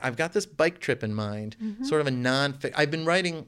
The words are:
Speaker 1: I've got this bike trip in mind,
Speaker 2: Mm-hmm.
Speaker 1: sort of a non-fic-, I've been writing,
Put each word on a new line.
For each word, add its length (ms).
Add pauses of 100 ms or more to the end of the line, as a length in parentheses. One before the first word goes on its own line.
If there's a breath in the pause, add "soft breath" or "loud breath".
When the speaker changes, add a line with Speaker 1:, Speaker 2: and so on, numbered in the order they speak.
Speaker 1:
I've 140
got 180
this 120
bike 320
trip 240
in 120
mind, 460
Speaker 2:
Mm-hmm. 240
Speaker 1:
sort 180
of 40
a 60
non-fic-, 640
I've 140
been 160
writing, 420